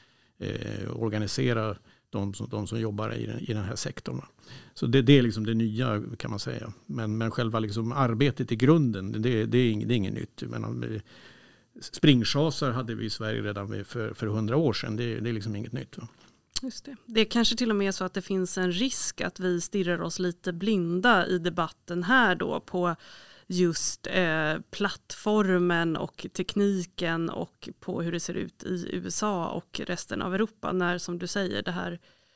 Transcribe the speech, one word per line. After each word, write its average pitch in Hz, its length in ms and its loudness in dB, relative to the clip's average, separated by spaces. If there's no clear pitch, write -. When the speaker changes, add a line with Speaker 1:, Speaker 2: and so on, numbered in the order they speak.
Speaker 1:
eh, - 560 -6
organisera 110 800 0
de 101 240 -4
som, - 160 -10
de 107 180 -4
som 113 120 -4
jobbar 110 340 -2
i 117 120 -4
den, 113 140 -6
i - 140 -4
den 107 100 -2
här - 120 -4
sektorn, - 420 -6
va. - 100 -10
Så - 140 -2
det, 127 140 6
det 139 160 10
är 127 40 10
liksom 110 240 2
det 113 80 0
nya, 113 500 0
kan - 140 -6
man 104 80 -4
säga. 113 340 -8
Men, 110 320 -4
men 113 140 0
själva 113 280 0
liksom 110 320 -2
arbetet 131 600 2
i 120 40 0
grunden, 117 560 4
det, 110 340 0
det 113 120 4
är 123 140 6
ing-, 107 160 -2
det 117 60 2
är - 20 4
inget 98 180 0
nytt. - 340 -8
Men, 117 360 -6
eh, 110 180 -6
springschasar 143 920 4
hade 117 240 -4
vi 110 100 -6
i 110 40 -4
Sverige 110 320 -4
redan 101 280 -4
med 101 180 -8
för, 110 260 -6
för - 140 -4
hundra 107 300 0
år 151 160 4
sedan. 110 220 -4
Det, 117 240 -4
det 113 100 -4
är 117 40 -2
liksom 107 220 -4
inget 107 180 -8
nytt, 131 240 -10
va. 117 100 -12
Speaker 2:
Just - 240 -10
det. 277 100 -16
Det 220 160 2
är 214 40 6
kanske 226 300 2
till 233 140 0
och 214 60 4
med 196 200 0
så - 80 -4
att 185 100 -4
det 196 80 -2
finns 185 360 -2
en 180 140 2
risk 220 500 -2
att 180 180 -4
vi 180 220 0
stirrar 175 400 0
oss 165 180 -4
lite 180 340 -2
blinda 185 760 2
i 180 120 2
debatten 170 640 -4
här 220 320 6
då 160 240 -2
på 175 360 -2
just, 175 600 2
eh, 160 480 2
plattformen 180 1300 2
och - 360 -8
tekniken 180 960 0
och - 400 -10
på - 220 -6
hur 170 100 -4
det 170 80 -4
ser - 140 -8
ut - 300 -8
i 175 300 -6
U 185 140 -4
S - 160 -2
A 196 240 -2
och - 400 -8
resten 127 340 -6
av 180 140 -4
Europa, - 360 -2
när, 180 260 0
som 175 220 -6
du 175 80 -6
säger, 196 360 -4
det 180 80 -4
här 175 280 -6